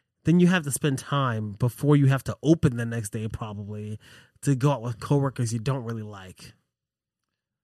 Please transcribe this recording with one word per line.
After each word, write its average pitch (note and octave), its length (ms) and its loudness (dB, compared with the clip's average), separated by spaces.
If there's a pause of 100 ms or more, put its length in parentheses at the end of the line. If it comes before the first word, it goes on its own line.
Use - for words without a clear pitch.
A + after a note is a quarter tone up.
(260)
Then F3 140 6
you F3 80 8
have F3+ 160 2
to C#3+ 80 -6
spend C3+ 260 -2
time A2+ 560 -2
before C#3 420 2
you C#3 120 6
have C3+ 180 2
to - 160 -8
open C#3+ 360 4
the A#2 80 -4
next A#2 260 -6
day A2 160 -4
probably G#2 720 -10 (420)
to C#3+ 140 2
go C#3 160 2
out B2 100 -4
with A#2 180 -6
coworkers C3 540 -2
you A#2+ 60 -2
don't C3 240 -4
really A2+ 200 -8
like. G2 500 -18 (1120)